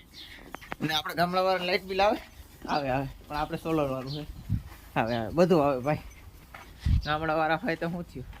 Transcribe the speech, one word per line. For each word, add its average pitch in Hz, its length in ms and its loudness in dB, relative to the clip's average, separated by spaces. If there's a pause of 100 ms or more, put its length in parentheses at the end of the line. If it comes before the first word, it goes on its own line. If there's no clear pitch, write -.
(800)
અને 151 120 0
આપણે 156 240 -2
ગામડાવાળાને 180 480 2
લાઇટ 190 240 0
બિલ 190 120 2
આવે, 220 180 4 (500)
આવે, 151 200 0
આવે, 135 180 0 (180)
પણ 147 120 -6
આપણે 156 200 -2
સોલરવાળું 139 560 0
છે, 147 100 -6 (720)
આવે, 117 200 2
આવે, 113 180 -2
બધું 170 320 6
આવે 135 160 2
ભાઈ. 147 280 -2 (960)
ગામડાવાળા 156 580 2
હોય 165 140 0
તો 165 120 -2
શું 175 160 -4
થયું? 127 200 -12 (160)